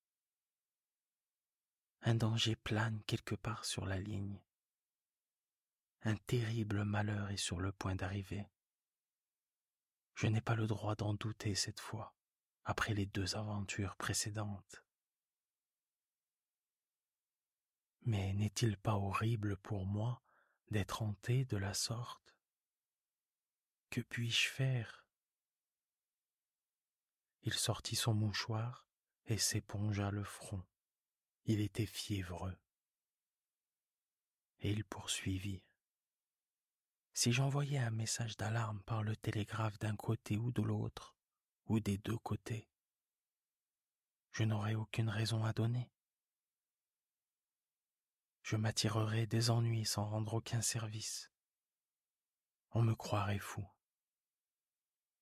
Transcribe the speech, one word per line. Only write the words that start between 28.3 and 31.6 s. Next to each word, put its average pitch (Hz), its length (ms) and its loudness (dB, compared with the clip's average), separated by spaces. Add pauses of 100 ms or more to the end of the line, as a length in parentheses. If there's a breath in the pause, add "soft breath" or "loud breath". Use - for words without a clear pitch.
et 107 140 0
s'épongea 104 720 0
le 101 120 -2
front. - 400 -8 (840)
Il 110 140 4
était 104 280 0